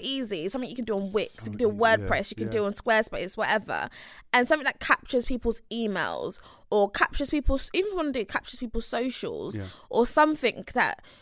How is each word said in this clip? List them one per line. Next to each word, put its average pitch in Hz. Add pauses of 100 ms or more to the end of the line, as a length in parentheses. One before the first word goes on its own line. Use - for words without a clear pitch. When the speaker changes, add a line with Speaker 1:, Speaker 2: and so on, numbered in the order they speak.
Speaker 1:
easy. 214
Something 254
you 233
can 247
do 220
on 196
Wix, -
Speaker 2:
So -
Speaker 1:
you 214
can 208
do 233
on 208
Speaker 2:
easy, 208
yeah, 226 (120)
Speaker 1:
WordPress, -
you -
can 214
Speaker 2:
yeah. -
Speaker 1:
do 214
on 202
Squarespace, 220
whatever. 156 (460)
And 247
something 311
that -
captures -
people's 233 (100)
emails 170 (320)
or 202
captures -
people's, 269
even 370
if 415
you 381
wanna 302
do 254
it, 196
captures -
people's 233
socials 151
Speaker 2:
Yeah. 98 (240)
Speaker 1:
or 233
something 302 (100)
that 233 (200)